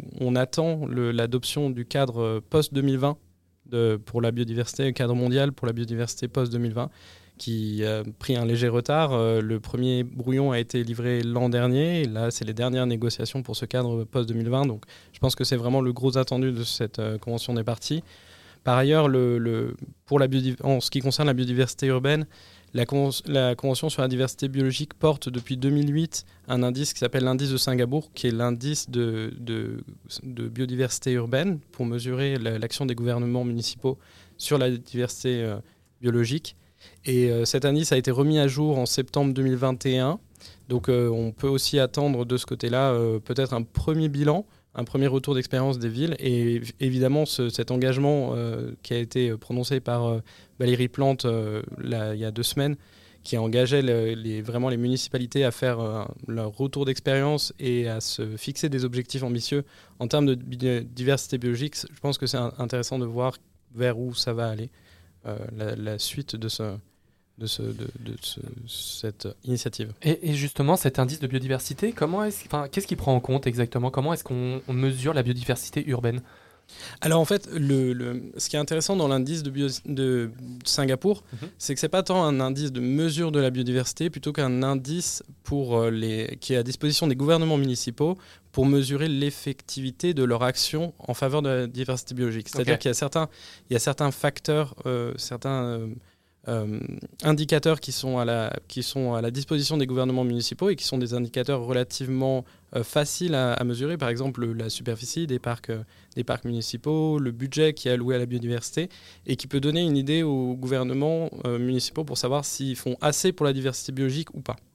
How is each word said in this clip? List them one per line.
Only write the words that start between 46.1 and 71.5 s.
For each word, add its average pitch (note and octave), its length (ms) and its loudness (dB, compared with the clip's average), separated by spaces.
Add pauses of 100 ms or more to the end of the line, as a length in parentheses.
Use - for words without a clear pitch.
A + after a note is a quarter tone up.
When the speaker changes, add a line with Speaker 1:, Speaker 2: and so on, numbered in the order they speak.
Speaker 1:
Et A#2+ 360 2
év-, A#2 260 -6
évidemment, C3 440 4
ce, B2 220 -2
cet A#2+ 240 -2
engagement, C3 600 2
euh, A#2 380 -4 (120)
qui - 100 -6
a A#2+ 40 0
été A#2+ 400 0
prononcé B2 420 -2
par, A#2+ 260 0
euh, A#2 140 0 (400)
Valérie B2 280 4
Plante, C3+ 380 2
euh, A2 360 0 (160)
là, A2 360 -2
il G#2+ 60 -6
y A2 60 -4
a A2 60 -2
deux A#2 120 -4
semaines, C#3+ 320 0 (480)
qui - 140 -2
engageait A#2+ 440 4
le, A#2 320 2
les, A2 280 -4
vraiment A#2+ 280 -2
les A#2+ 80 0
municipalités B2+ 640 0
à B2 80 4
faire, B2 280 0
euh, A2 240 -2 (240)
leur A2+ 280 -4
retour C#3 300 -2
d'expérience C3+ 760 2
et A#2+ 280 0
à A2+ 120 -2
se A2 380 -4
fixer C#3+ 320 -4
des B2+ 160 0
objectifs B2+ 380 -4
ambitieux B2 400 0 (360)
en B2 80 -2
termes D3 180 4
de C3+ 100 4
bi-, B2 500 -2
diversité B2 520 0
biologique, A#2+ 380 -2
je - 240 -12
pense C#3 180 -2
que C3 100 -4
c'est B2+ 100 -2
un, A#2+ 200 -2
intéressant B2 420 -4
de B2 60 -2
voir B2 320 -2 (360)
vers A#2+ 240 0
où B2 160 -6
ça A#2 200 -2
va A#2 140 -2
aller, A2 240 -6 (540)
euh, G#2+ 120 -8 (200)
la, G#2+ 180 -4
la G#2+ 240 -6
suite - 380 -6
de A2+ 100 -6
ce, G#2+ 300 -6 (600)
de A2+ 100 -8
ce, A2 160 -4
de, A2 240 -8 (120)
de A2+ 220 -10
ce, - 180 -10 (260)
cette - 640 -8 (160)
initiative. A2+ 480 -4 (120)
Speaker 2:
Et, D#3+ 260 2
et D3 60 0
justement, C#3+ 420 2
cet C#3 220 2
indice C3 200 0
de C#3 80 -2
biodiversité, C3 640 -2